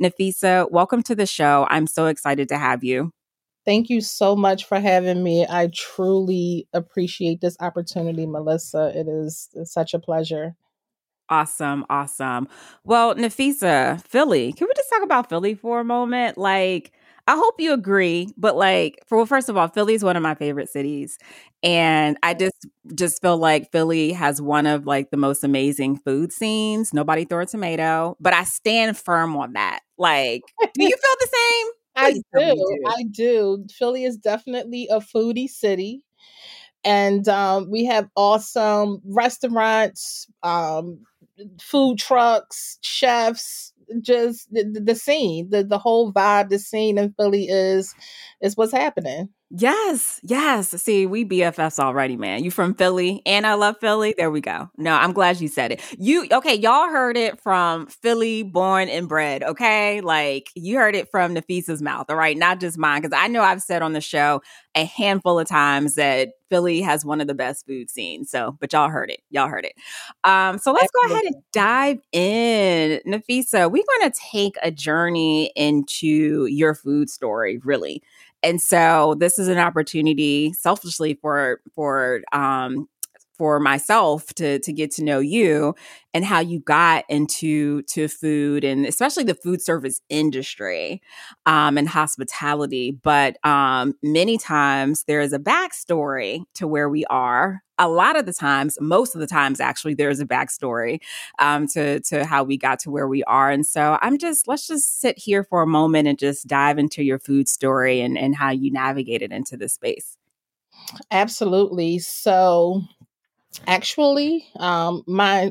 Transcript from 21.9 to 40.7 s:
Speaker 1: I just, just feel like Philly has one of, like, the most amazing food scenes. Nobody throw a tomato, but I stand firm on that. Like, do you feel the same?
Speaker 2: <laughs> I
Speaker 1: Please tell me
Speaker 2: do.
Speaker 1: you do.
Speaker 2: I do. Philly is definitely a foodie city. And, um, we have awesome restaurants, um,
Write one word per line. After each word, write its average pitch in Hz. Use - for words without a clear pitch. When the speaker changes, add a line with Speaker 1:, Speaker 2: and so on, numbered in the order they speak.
Speaker 1:
I 170
just, 185
just 170
feel 175
like 156
Philly 160
has 147
one 147
of, 147
like, 139
the 143
most 139
amazing 139
food 143
scenes. 214
Nobody 160
throw 175
a 185
tomato, 165
but 180
I 180
stand 220
firm 165
on 127
that. 101
Like, 139
do 427
you 494
feel 523
the 494
same? 466
Speaker 2:
<laughs> -
I 269
Speaker 1:
Please 226
tell 285
me 311
Speaker 2:
do. -
Speaker 1:
you 190
do. -
Speaker 2:
I 240
do. 208
Philly 254
is 247
definitely 233
a 214
foodie 233
city. 208
And, 202
um, 196
we 226
have 214
awesome 208
restaurants, 220
um, 170